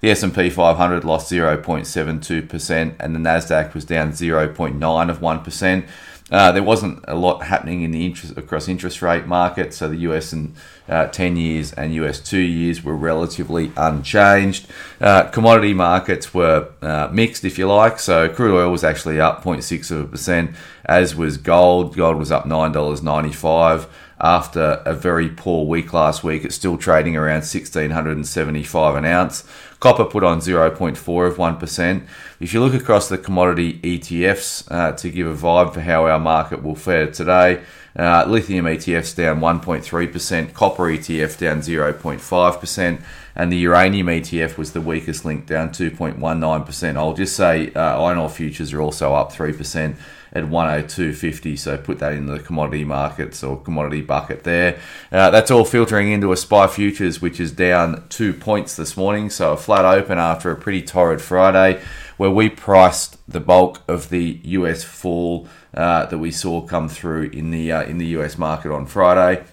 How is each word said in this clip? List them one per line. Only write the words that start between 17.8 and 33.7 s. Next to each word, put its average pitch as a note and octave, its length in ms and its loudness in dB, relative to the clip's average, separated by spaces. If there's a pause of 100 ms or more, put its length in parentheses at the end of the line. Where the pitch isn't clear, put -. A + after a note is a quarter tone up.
So E2 300 2
crude G2+ 260 2
oil F2+ 160 4
was F2 100 -2
actually D#2 380 0
up - 220 2
point E2 220 -4
six - 260 -8
of D#2+ 100 -4
a C#2+ 40 -6
percent, E2 480 -2 (340)
as E2+ 280 4
was D#2 220 -2
gold. F2 580 4
Gold E2 220 2
was D2+ 160 -4
up D2+ 140 0
nine D#2+ 260 0
dollars D2 300 -2
ninety-five D#2+ 840 2 (320)
after D#2+ 680 2
a E2 80 -2
very E2+ 340 0
poor E2 380 -4
week E2 260 -2
last D#2 320 2
week. D#2 220 -4
It's - 80 -8
still F2 240 -4
trading D#2+ 380 2
around D#2 260 -2
sixteen D#2 480 -6
hundred D#2 260 -4
and D2 100 -8
seventy-five D2+ 680 -2
an D2 80 -4
ounce. F2 400 -2 (360)
Copper B2 260 6
put G2+ 180 -2
on E2+ 160 2
zero E2 300 2
point D#2+ 260 -4
four F2 300 -2
of F2 100 -2
one E2 220 -2
percent. F2 460 -4 (360)
If F2 140 -8
you A2+ 60 2
look B2+ 120 2
across A2+ 360 2
the F#2 100 -4
commodity F2 640 0